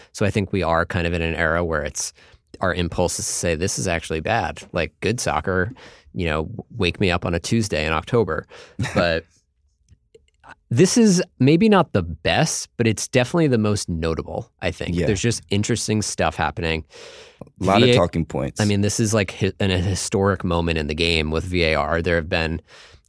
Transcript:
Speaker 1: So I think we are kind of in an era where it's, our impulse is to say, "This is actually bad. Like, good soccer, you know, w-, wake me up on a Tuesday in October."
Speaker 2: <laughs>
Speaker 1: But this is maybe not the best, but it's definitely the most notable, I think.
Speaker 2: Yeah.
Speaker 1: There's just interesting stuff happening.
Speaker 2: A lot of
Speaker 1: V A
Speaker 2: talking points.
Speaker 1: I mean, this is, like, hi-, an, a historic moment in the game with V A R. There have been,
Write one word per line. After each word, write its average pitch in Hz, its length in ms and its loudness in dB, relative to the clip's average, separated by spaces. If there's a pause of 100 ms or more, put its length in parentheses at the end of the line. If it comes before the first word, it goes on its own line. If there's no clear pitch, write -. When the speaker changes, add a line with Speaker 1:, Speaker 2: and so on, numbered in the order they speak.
(120)
Speaker 1:
So 104 140 -2
I 98 40 0
think 98 220 -2
we 95 100 0
are 82 220 2
kind 87 220 -2
of 87 80 -2
in 82 80 -2
an 82 140 -2
era 85 280 0
where 78 200 -2
it's, - 280 -8 (480)
our 90 140 0
impulse 87 440 -2
is 98 80 -6
to - 60 -6
say, 85 220 -2
"This 90 240 -2
is 110 100 -4
actually 80 320 -4
bad. 95 400 -2 (120)
Like, 80 280 -2
good 110 200 -2
soccer, 92 520 -2 (400)
you 87 140 -4
know, 80 160 0
w-, - 220 -12 (120)
wake 90 240 0
me 95 100 2
up 90 140 0
on 90 100 -2
a 85 60 -2
Tuesday 104 460 -2
in 80 80 0
October." 80 520 -2 (320)
Speaker 2:
<laughs> - 160 -6
Speaker 1:
But 85 300 0 (1500)
this 180 280 4
is 196 240 6 (160)
maybe 165 300 6
not 190 240 4
the 98 100 2
best, 85 720 -2
but 113 100 2
it's - 220 -2
definitely 156 400 2
the 123 100 2
most 104 300 0
notable, 82 600 -4 (100)
I 90 100 -2
think. 87 240 -6
Speaker 2:
Yeah. 85 120 0
Speaker 1:
There's 104 140 0
just 117 280 -2
interesting 104 540 0
stuff 85 340 -2
happening. 80 480 -2 (760)
Speaker 2:
A - 40 -2
lot 98 180 4
of 123 60 6
Speaker 1:
V 120 40 6
A - 20 6
Speaker 2:
talking 87 320 2
points. 67 340 -6
Speaker 1:
I 107 60 2
mean, 101 160 2
this 101 180 0
is, 110 140 2
like, 104 180 0
hi-, 95 280 -2
an, 98 100 2
a 90 80 2
historic 98 640 0
moment 85 340 0
in 76 80 -2
the 76 80 -4
game 80 360 2
with 80 140 -2
V 87 200 0
A 80 100 2
R. 76 280 0
There 85 140 0
have 82 120 -2
been, 82 320 -2 (480)